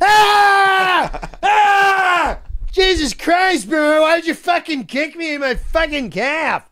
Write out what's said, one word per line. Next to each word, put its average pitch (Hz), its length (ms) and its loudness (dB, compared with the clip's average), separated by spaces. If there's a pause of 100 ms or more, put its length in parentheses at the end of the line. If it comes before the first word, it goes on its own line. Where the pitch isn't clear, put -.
Ah! 392 1300 2 (140)
Ah! 392 960 2 (340)
Jesus 349 420 0
Christ, 349 540 0
bro! 302 340 2
Why'd 330 240 0
you 330 80 -2
fucking 320 520 -4
kick 302 300 -6
me 330 180 -8
in 285 60 -6
my 269 140 -2
fucking 294 560 -4
calf? 262 600 -4